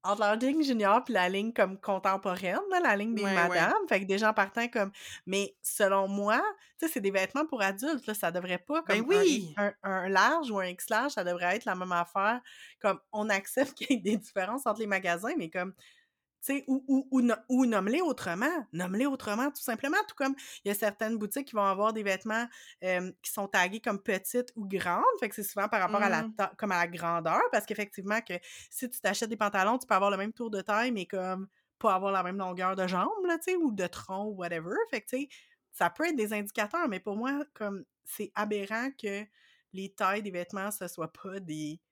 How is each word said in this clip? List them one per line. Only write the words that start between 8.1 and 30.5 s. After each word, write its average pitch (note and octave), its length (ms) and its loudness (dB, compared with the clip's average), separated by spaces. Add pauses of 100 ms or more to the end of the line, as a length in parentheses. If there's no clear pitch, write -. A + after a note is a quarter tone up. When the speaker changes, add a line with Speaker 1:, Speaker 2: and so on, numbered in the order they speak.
Speaker 1:
ça F#3+ 180 0
devrait F3+ 280 -2
pas D#4 280 -2
Speaker 2:
Ben G#3 80 2
Speaker 1:
comme G#3 40 2 (120)
un G#4 160 6
I-, E4+ 40 6
Speaker 2:
oui ! F#3 260 -2
Speaker 1:
un, G3+ 160 0 (100)
un F#3+ 280 -2
large A#3+ 400 4
ou G3+ 80 -2
un F#3 80 -2
X F3+ 240 -8
large, B3 220 0
ça F#3+ 120 -4
devrait F3 320 0
être A#3+ 80 -6
la G3+ 100 -2
même F3+ 180 -4
affaire. G3 500 0 (380)
Comme, G3 200 0 (120)
on G#3+ 180 -2
accepte G#3 440 0
<laughs> - 0 -
qu'il - 160 -6
y C#4 80 6
ait F#3 40 -6
des G#3 160 2
différences G#3+ 480 -4
entre A3 140 -2
les A3 60 -2
magasins, F#3+ 520 0
mais E3+ 100 -4
comme, F#3 240 -4 (720)
tu C#4 140 -2
sais, - 80 -8
ou, C4+ 220 0
ou, C4+ 220 2
ou C4 120 4
no-, A#3+ 120 4 (140)
ou B3+ 160 4
nomme-les A3+ 380 2
autrement. A#3+ 680 -2
Nomme-les F#3 340 0
autrement, B3+ 440 -2
tout - 120 -12
simplement. C#4 340 -2 (100)
Tout - 80 -18
comme C4+ 200 0 (300)
il G3+ 40 -2
y - 20 0
a G#3 40 0
certaines A3 420 -2
boutiques G#3 320 -4
qui - 80 -18
vont G3+ 80 2
avoir G3 300 2
des A3 80 -4
vêtements, G#3+ 440 -2 (360)
euh, F#3 280 0 (120)
qui - 100 -8
sont G3 160 -4
tagués G3 320 2
comme G3+ 220 -2
petites A#3+ 520 -2
ou G#3 140 -8
grandes. F#3+ 340 0 (180)
Fait A3 100 -2
que - 40 -14
c'est G#3 80 -8
souvent G3+ 260 -2
par G#3+ 120 2
rapport G3+ 220 2
à G3 80 4
la D#3+ 140 2
Speaker 2:
Mm. A3 120 -8
Speaker 1:
ta-, G3 220 0
comme G3+ 140 0
à F3 60 2
la F3 80 4
grandeur. E3+ 540 0 (100)
Parce G#3 140 2
qu'effectivement, G3+ 560 -4
que F#3 140 -8 (360)
si B3 200 -6
tu - 100 -10
t'achètes G#3+ 300 0
des A3 80 -4
pantalons, G3+ 400 2
tu - 80 -8
peux A3 80 2
avoir G3 160 4
le G3 80 0
même G3+ 160 -4
tour A#3 160 -6